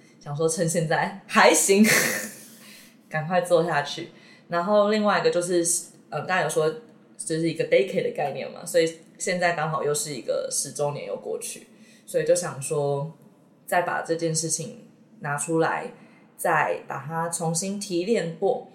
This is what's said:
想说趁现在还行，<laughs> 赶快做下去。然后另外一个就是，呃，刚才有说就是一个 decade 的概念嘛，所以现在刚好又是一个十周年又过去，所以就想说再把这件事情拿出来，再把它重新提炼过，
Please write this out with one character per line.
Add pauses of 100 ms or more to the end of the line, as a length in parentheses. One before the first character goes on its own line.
(180)
想
说
趁
现
在
还
行， (580)
<laughs>
赶
快
做
下
去。 (380)
然
后
另
外
一
个
就
是， (460)
呃，
刚
才
有
说 (500)
就
是
一
个
decade
的
概
念
嘛，
所
以 (280)
现
在
刚
好
又
是
一
个
十
周
年
又
过
去， (400)
所
以
就
想
说 (540)
再
把
这
件
事
情 (320)
拿
出
来， (460)
再
把
它
重
新
提
炼
过，